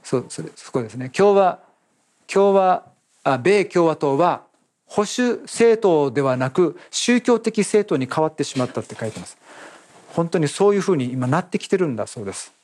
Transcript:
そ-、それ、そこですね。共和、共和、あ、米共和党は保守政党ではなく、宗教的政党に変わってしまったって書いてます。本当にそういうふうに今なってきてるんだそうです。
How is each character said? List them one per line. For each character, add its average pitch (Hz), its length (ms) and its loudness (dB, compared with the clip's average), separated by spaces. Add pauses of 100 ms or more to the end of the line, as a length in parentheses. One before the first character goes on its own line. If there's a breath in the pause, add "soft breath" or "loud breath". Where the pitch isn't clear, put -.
そ-、 123 260 -4
そ 160 140 -12
れ、 165 120 -14
そ - 160 -20
こ 127 120 -4
で 107 60 -12
す 117 60 -18
ね。 127 140 -10
共 202 240 4
和、 190 260 2 (720)
共 196 220 4
和、 185 320 2 (380)
あ、 135 160 0
米 185 260 2
共 175 220 2
和 151 80 0
党 139 240 -2
は 165 240 0 (420)
保 - 160 -2
守 240 400 -2
政 226 400 2
党 151 300 2
で 139 100 -2
は 131 160 0
な 131 140 -2
く、 170 280 0 (120)
宗 240 300 0
教 233 180 2
的 220 180 -4
政 208 320 0
党 160 80 0
に 131 80 -2
変 156 180 -2
わ 156 60 0
っ 156 60 -12
て 143 80 -4
し - 160 -6
ま 123 60 0
っ - 40 -10
た 113 120 -8
っ - 20 -14
て 101 120 -16
書 113 120 -8
い 107 40 -8
て - 80 -16
ま 87 60 -14
す。 - 100 -20 (720 loud breath)
本 170 200 -2
当 190 80 -2
に 151 100 2
そ 202 220 2
う 202 60 2
い - 20 0
う 190 40 0
ふ 202 80 -2
う 170 80 2
に 123 140 -4
今 127 140 -4
な 143 140 0
っ 180 80 -8
て 208 100 -6
き - 100 -6
て - 80 0
る 185 120 0
ん 120 80 -4
だ 104 100 -6
そ - 160 -14
う 101 40 -10
で 95 80 -8
す。 - 200 -16 (100)